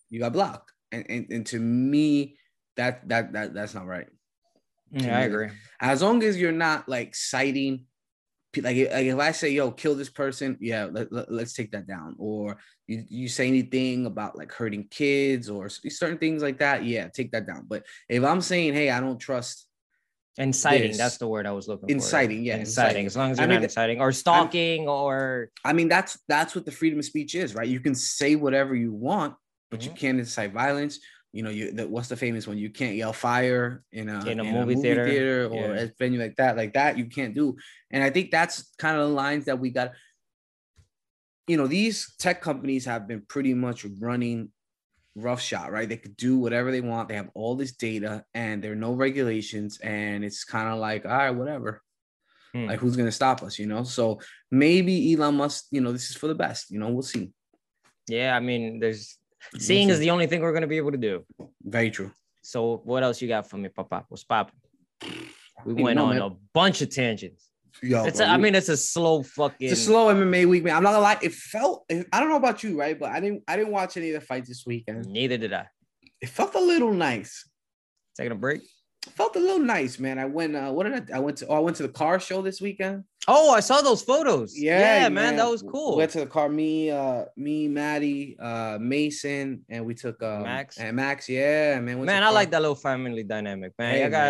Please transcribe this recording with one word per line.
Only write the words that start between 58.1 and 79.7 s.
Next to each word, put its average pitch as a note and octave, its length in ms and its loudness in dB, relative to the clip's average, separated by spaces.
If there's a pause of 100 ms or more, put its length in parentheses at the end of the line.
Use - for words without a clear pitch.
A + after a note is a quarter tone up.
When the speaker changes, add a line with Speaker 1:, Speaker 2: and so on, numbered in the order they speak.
Speaker 2:
I A#2+ 40 2
mean, A#2 400 -2
there's, A2 360 -2 (380)
Speaker 1:
We'll - 80 -12
Speaker 2:
seeing G3 280 4
is F3 80 6
Speaker 1:
see. D3+ 40 0
Speaker 2:
the D#3+ 100 4
only F3 160 2
thing E3 140 0
we're E3 120 2
gonna D#3+ 140 0
be D#3 100 0
able D3 140 0
to C#3 60 -2
do. G2 280 -2 (380)
Speaker 1:
Very A2+ 260 0
true. G2 220 -8 (320)
Speaker 2:
So A#2 400 -2
what B2+ 200 0
else B2 180 0
you B2 80 -4
got G#2+ 200 -2
for G2 80 -12
me, G2 120 -8
Papa? F#2 400 -8
What's - 140 -16
poppin'? G#2+ 300 -2 (1120)
We A2+ 80 -4
Speaker 1:
I - 20 -4
don't B2 60 0
Speaker 2:
went B2 160 4
Speaker 1:
know, D3+ 80 4
Speaker 2:
on D3+ 120 4
Speaker 1:
man. G2+ 40 0
Speaker 2:
a G2 80 -4 (240)
bunch F3 280 4
of C3 80 -2
tangents. A2 600 -4 (320)
Speaker 1:
Yo, B2 240 2
Speaker 2:
It's - 120 0
Speaker 1:
bro, G#3 100 6
Speaker 2:
a, - 40 6
I F3+ 60 8
Speaker 1:
we F#3 60 6
Speaker 2:
mean, G3+ 120 6
it's F#3 120 4
a D#3+ 80 2
slow D#3+ 480 2
fucking C#3+ 320 -2 (140)
Speaker 1:
It's F#3 100 2
a A3+ 60 0
slow A3 240 8
M G3 120 6
M F#3 120 4
A F3+ 120 6
week, F3+ 200 8
man. D#3 100 4
I'm E3+ 80 6
not G3+ 80 8
gonna G#3 120 6
lie. G#3 180 6
It E3 120 -2
felt, - 540 -2
it, F3 240 -2
I G3+ 80 4
don't D4+ 100 4
know D#4 60 4
about A#3+ 280 2
you, G3 140 -4
right? D#3 220 -2
But A#2+ 120 -6
I D#3 100 -4
didn't, G3+ 260 -4
I E3 80 -2
didn't G#3+ 160 0
watch F#3 240 -2
any E3 160 -4
of D3+ 80 -4
the - 60 -14
fights B2+ 240 -8
this B2 160 -16
weekend. A#2 400 -6
Speaker 2:
Neither A#2+ 320 -2
did G#2+ 160 -4
I. F#2+ 140 -6 (520)
Speaker 1:
It A#2+ 100 -8
felt - 260 -2
a F#4+ 40 0
little E4 340 4
nice. C3 540 -2 (680)
Speaker 2:
Taking A#2+ 160 -6
a - 20 -8
break? B2+ 260 -4 (460)
Speaker 1:
It - 60 -20
felt G#4+ 240 0
a - 20 2
little F#4 200 2
nice, E3+ 380 0